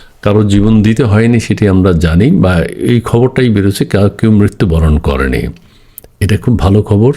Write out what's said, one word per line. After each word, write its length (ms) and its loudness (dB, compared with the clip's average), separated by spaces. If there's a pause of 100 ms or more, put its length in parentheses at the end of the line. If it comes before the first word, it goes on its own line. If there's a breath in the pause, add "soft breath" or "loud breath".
(220 loud breath)
কারো 220 0
জীবন 380 2
দিতে 220 0
হয়নি 360 2
সেটি 280 -2
আমরা 260 2
জানি, 380 0
বা 300 0
এই 400 -2
খবরটাই 480 0
বেরোচ্ছে, 360 -2
কা-, 240 0
কেউ 220 -2
মৃত্যুবরণ 640 0
করেনি। 500 -4 (720 loud breath)
এটা 180 -2
খুব 220 -2
ভালো 220 2
খবর। 340 0